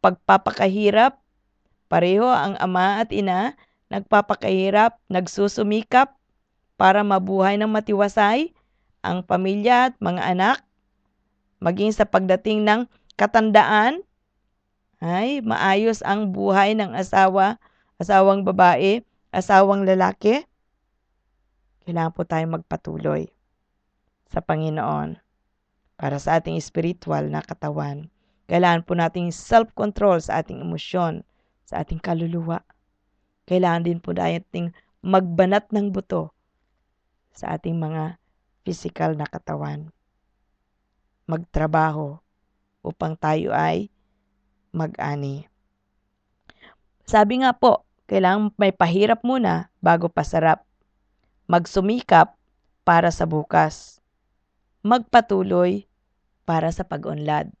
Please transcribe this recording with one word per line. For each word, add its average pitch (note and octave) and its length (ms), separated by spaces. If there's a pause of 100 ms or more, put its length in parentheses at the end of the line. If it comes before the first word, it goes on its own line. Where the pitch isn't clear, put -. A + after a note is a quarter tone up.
Pagpapakahirap, G3+ 1200 (640)
pareho F3+ 400
ang G3 320
ama F#3+ 480
at A3 80
ina, G3+ 400 (340)
nagpapakahirap, G3+ 1200
nagsusumikap G#3 1080 (580)
para G3 320
mabuhay F#3+ 480
ng G#3+ 160
matiwasay G#3+ 800 (540)
ang F3+ 180
pamilya G#3 680
at B3+ 120
mga F3+ 200 (140)
anak, G3 220 (1040)
maging F#3+ 320
sa G#3+ 80
pagdating G3 640
ng G#3+ 140 (340)
katandaan, G#3+ 880 (960)
ay G3+ 460
maayos G#3+ 560
ang G3+ 320
buhay G3 400
ng G3 240
asawa, F#3+ 640 (400)
asawang G3 400
babae, F#3+ 640 (240)
asawang G3 560
lalaki. F#3+ 560 (1400)
Kailangan E3 320
po E3+ 80
tayong E3 340
magpatuloy D#3 720 (960)
sa - 160
Panginoon D#3 720 (800)
para C#3+ 240
sa D#3+ 220
ating E3 180
espiritual D#3+ 720
na D3+ 80
katawan. D3 720 (400)
Kailangan E3+ 320
po F3 160
nating E3+ 320
self-control G#3 880
sa D#3 240
ating E3+ 160
emosyon, E3+ 640 (400)
sa - 160
ating D#3+ 240
kaluluwa. E3 640 (800)
Kailangan E3+ 400
din E3+ 160
po F3+ 80
nating F3 640 (240)
magbanat F#3+ 720
ng G3+ 240
buto E3+ 400 (960)
sa - 240
ating E3 240
mga D#3+ 400 (480)
physical E3 480
na D3+ 80
katawan. D3 640 (1400)
Magtrabaho D#3 880 (640)
upang E3+ 320
tayo D#3 400
ay D#3+ 320 (880)
mag-ani. D3 720 (1600)
Sabi G#3+ 320
nga C4 160
po, - 320 (240)
kailangan G3 480
may G3 160
pahirap G3 480
muna G#3+ 560
bago E3+ 320
pasarap. D#3+ 560 (800)
Magsumikap F#3 880 (480)
para E3+ 320
sa - 80
bukas. D#3 800 (800)
Magpatuloy G3 1040 (560)
para D#3+ 320
sa F#3 80
pag-unlad. D3+ 640 (120)